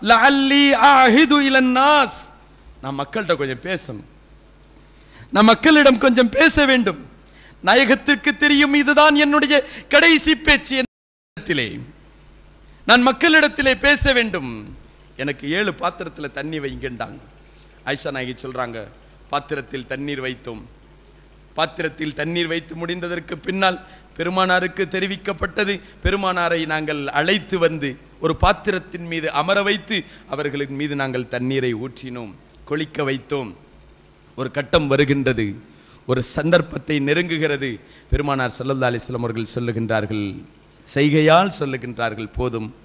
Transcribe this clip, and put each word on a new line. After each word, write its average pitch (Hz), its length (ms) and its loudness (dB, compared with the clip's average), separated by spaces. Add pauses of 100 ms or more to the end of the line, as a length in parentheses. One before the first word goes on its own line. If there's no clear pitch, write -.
(120)
லஅல்லி 269 520 6 (280)
ஆஹிது 262 480 6 (100)
இலன் 262 300 4
நாஸ், 285 400 4 (640)
நான் 135 180 -8
மக்கள்கிட்ட 170 400 -2
கொஞ்சம் 131 280 -6
பேசணும், 135 380 -8 (1300)
நான் 214 180 6
மக்களிடம் 277 540 6
கொஞ்சம் 247 320 4
பேச 302 340 4
வேண்டும். 202 300 0 (680)
நாயகத்திற்கு 262 640 2 (100)
தெரியும் 294 400 2
இதுதான் 294 420 4
என்னுடைய 294 320 2 (380)
கடைசி 311 400 6 (140)
பேச்சு 277 340 2
என்னிடத்திலே, - 880 -8 (1200)
நான் 247 180 6
மக்களிடத்திலே 294 680 2 (120)
பேச 285 340 2
வேண்டும், 180 320 -4 (720)
எனக்கு 143 220 -6 (120)
ஏழு 202 140 -2 (100)
பாத்திரத்தில் 160 560 -8
தண்ணி 156 280 -8
வைங்கண்டாங்க." 123 540 -10 (680)
ஆயிஷா 143 260 -6
நாயகி 127 280 -8
சொல்றாங்க, 123 360 -8 (520)
"பாத்திரத்தில் 139 600 -8
தண்ணீர் 139 340 -8
வைத்தோம்." 120 360 -10 (960)
பாத்திரத்தில் 156 640 -4
தண்ணீர் 165 340 -4
வைத்து 165 280 -8
முடிந்ததற்கு 170 540 -8 (100)
பின்னால் 185 320 0 (400)
பெருமானாருக்கு 180 680 0 (120)
தெரிவிக்கப்பட்டது, 196 800 -4 (300)
பெருமானாரை 180 560 0 (140)
நாங்கள் 151 280 -4 (180)
அழைத்து 190 460 -2
வந்து 156 240 -2 (360)
ஒரு 160 180 0
பாத்திரத்தின் 180 680 -2
மீது 160 180 -6 (120)
அமர 196 280 0
வைத்து 202 300 -4 (340)
அவர்களின் 139 480 -6
மீது 143 200 -6
நாங்கள் 127 340 -6
தண்ணீரை 127 360 -2 (140)
ஊற்றினோம், 123 480 -14 (380)
கொளிக்க 160 260 -6 (140)
வைத்தோம். 131 420 -6 (880)
ஒரு 127 160 -6
கட்டம் 147 360 -2
வருகின்றது, 135 540 0 (640)
ஒரு 127 100 -2 (140)
சந்தர்ப்பத்தை 160 600 0 (100)
நெருங்குகிறது. 151 640 -2 (400)
பெருமானார் 131 480 -2
ஸல்லல்லாஹு 127 320 -2
அலைஹி 120 140 -4
வஸல்லம் 120 220 -8
அவர்கள் 113 280 -6
சொல்லுகின்றார்கள், 110 720 -4 (720)
செய்கையால் 156 640 4
சொல்லுகின்றார்கள், 117 680 -8 (120)
"போதும்." 117 280 -4 (180)